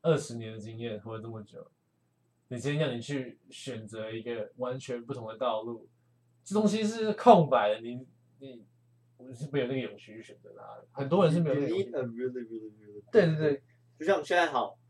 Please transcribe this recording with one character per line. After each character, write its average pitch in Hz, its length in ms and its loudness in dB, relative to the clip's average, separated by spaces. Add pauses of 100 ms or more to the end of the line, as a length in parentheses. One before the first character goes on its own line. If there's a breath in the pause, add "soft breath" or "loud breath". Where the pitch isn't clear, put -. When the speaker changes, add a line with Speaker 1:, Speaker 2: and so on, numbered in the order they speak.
Speaker 1:
二 165 160 4
十 - 180 -6
年 110 160 -10
的 110 80 -12
经 113 180 -14
验， 113 220 -6
活 110 160 -10
了 110 60 -10
这 117 60 -12
么 110 140 -12
久， - 240 -18 (840)
你 113 100 -8
今 143 140 -2
天 151 120 0
让 123 100 -4
你 117 60 -6
去 131 380 -8 (100)
选 110 380 -12
择 110 240 -10
一 113 100 -8
个 117 360 -8
完 127 200 -4
全 123 280 -8
不 139 80 -8
同 117 120 -8
的 110 120 -10
道 117 240 -2
路， 117 260 -10 (560)
这 190 100 -10
东 214 140 4
西 214 160 2
是 220 300 0
空 185 360 8
白 107 200 4
的， 110 100 0
你， 123 260 -10 (340)
你， 127 260 -18 (540)
你 127 140 -18
是 147 200 -12
没 143 80 2
有 120 60 -2
那 135 80 -4
个 131 40 0
勇 101 180 -6
气 - 100 -20
去 107 140 -16
选 - 220 -20
择 - 60 -20
它 - 120 -20 (140)
的。 - 160 -20
很 139 160 -6
多 180 160 6
人 156 100 6
是 170 60 4
没 160 100 2
有 143 60 4
那 143 60 2
个 143 80 0
勇 180 100 0
气。 196 60 0
Speaker 2:
You - 60 -12
need 151 60 -4
a 131 60 -2
really, 123 420 -6
really, 110 280 -12
really - 360 -20
Speaker 1:
对， 208 160 8
对， 160 120 2
对。 147 260 0 (340 soft breath)
Speaker 2:
就 156 80 -8
像 185 180 4
现 175 120 0
在 175 120 6
好 127 300 -2 (120)